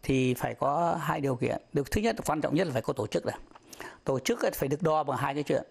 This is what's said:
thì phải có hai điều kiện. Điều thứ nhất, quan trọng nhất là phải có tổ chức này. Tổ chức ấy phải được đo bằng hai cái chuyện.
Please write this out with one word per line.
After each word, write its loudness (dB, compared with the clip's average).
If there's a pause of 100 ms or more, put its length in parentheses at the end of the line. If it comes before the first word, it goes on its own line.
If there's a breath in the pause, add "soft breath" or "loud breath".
thì 4
phải -4
có 2
hai 0
điều 0
kiện. -2 (100)
Điều 0
thứ -2
nhất, 0 (100)
quan 2
trọng 0
nhất 2
là -4
phải 0
có -2
tổ -2
chức -2
này. -4 (640 loud breath)
Tổ 0
chức -2
ấy 2
phải -2
được -2
đo 4
bằng -2
hai -2
cái -2
chuyện. 2